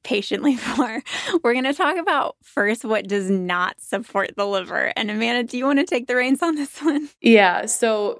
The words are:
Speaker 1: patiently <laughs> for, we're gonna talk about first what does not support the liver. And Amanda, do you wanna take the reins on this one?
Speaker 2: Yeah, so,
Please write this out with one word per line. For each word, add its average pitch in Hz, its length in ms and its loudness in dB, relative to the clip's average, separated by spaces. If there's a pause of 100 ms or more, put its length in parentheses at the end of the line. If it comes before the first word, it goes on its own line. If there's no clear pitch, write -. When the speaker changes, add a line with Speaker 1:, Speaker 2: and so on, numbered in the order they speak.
Speaker 1:
patiently 240 540 0
<laughs> - 0 -
for, 220 440 -4 (400)
we're 240 120 2
gonna 262 200 0
talk 349 220 0
about 330 480 0
first 214 400 -2
what 214 240 -2
does 190 220 -2
not 180 500 0
support - 560 -4
the 202 100 -2
liver. 190 520 -2
And 214 120 -2
Amanda, 233 400 -2
do 247 80 -6
you 247 60 -4
wanna 277 220 2
take 247 220 -2
the 247 100 0
reins 262 260 2
on 330 120 2
this 285 260 -8
one? 294 260 0 (140)
Speaker 2:
Yeah, 208 460 6
so, 214 520 -2